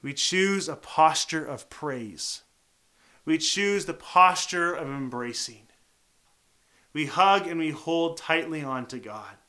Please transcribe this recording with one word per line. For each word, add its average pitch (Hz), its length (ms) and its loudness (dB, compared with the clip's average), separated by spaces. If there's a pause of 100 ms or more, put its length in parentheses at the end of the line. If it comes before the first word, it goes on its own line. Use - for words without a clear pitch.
We 139 140 -8
choose 190 540 2
a 151 80 -6
posture 160 680 2
of 135 240 -10
praise. 117 720 -8 (800)
We 160 140 2
choose 202 460 2
the 170 100 -6
posture 180 800 4
of 156 160 -4
embracing. 120 800 -8 (1300)
We 147 140 -2
hug 190 400 4
and 165 120 -4
we 156 120 -2
hold 165 460 -2
tightly 160 460 -2
onto 127 380 -6
God. 104 360 -14 (120)